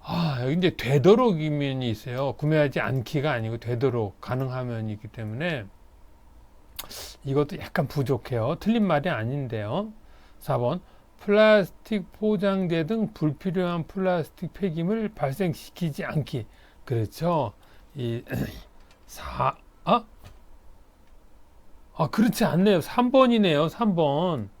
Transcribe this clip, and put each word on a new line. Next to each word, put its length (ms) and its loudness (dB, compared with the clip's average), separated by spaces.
아, 400 -2
여기 120 0
이제 220 2
되도록이면이 1120 4
있어요. 440 -4
구매하지 460 2
않기가 520 -2
아니고 260 -4
되도록 600 -2
가능하면이기 880 -6
때문에 560 -6
이것도 340 0
약간 300 -2
부족해요. 720 -2
틀린 260 2
말이 220 2
아닌데요. 840 -4
사 200 -4
번, 220 -2
플라스틱 960 2
포장재 760 0
등 260 -2
불필요한 760 -2
플라스틱 680 -2
폐기물 540 -2
발생시키지 960 -4
않기. 420 -4
그렇죠. 680 -2
이, 260 -4
<clears throat> 400 -20
사, 500 -6
아? 200 2
아, 120 0
그렇지 360 2
않네요. 360 4
삼 300 0
번이네요. 580 6
삼 280 0
번. 540 0